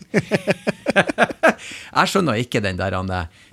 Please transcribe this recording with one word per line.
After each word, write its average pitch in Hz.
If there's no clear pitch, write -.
<laughs> -
Jeg -
skjønner 156
ikke 120
den 92
der, 95
han 92
er, 90